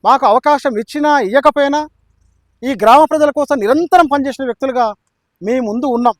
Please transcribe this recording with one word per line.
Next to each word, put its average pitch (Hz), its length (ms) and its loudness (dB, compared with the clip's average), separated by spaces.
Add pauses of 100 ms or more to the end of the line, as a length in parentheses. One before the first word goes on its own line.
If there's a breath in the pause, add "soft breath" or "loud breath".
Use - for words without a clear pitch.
మాకు 254 280 2
అవకాశం 277 400 0 (100)
ఇచ్చినా 294 300 -2 (140)
ఇయ్యకపోయినా 285 540 0 (800)
ఈ 262 100 -4 (100)
గ్రామ 240 280 6
ప్రజల 302 280 0
కోసం 285 240 -2
నిరంతరం 320 500 2
పనిచేసిన 277 380 -4
వ్యక్తులుగా 247 360 -4 (560)
మీ 214 120 -4 (140)
ముందు 240 180 -6 (100)
ఉన్నాం. 233 240 0